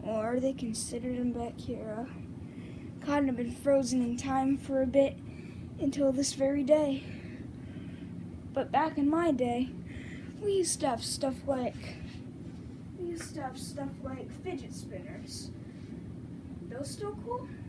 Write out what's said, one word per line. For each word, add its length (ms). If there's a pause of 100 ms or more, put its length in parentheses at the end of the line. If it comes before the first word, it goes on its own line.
or 320
are 40
they 120
considered 640
them 140
back 260
here, 480
uh, 1000
kind 240
of 80
been 140
frozen 500
in 160
time 400
for 240
a 40
bit 320 (640)
until 320
this 220
very 300
day. 400 (1500)
But 200
back 260
in 120
my 220
day, 380 (720)
we 120
used 280
to 80
have 140
stuff 440
like, 480 (1040)
we 80
used 280
to 60
have 160
stuff 320 (140)
like 260 (140)
fidget 300
spinners. 800 (1160)
Those 240
still 340
cool? 220 (220)